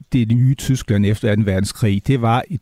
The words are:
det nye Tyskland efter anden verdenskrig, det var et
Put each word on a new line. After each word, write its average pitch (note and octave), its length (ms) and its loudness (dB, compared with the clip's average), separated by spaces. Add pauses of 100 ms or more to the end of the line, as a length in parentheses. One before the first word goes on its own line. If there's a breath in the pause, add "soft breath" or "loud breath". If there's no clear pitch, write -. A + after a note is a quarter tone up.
(120)
det A#2+ 160 2
nye B2 260 2
Tyskland G2+ 520 0
efter G#2+ 260 0
anden G#2 140 0
verdenskrig, G2 600 -2
det C3+ 160 0
var A#2 280 0
et - 120 -6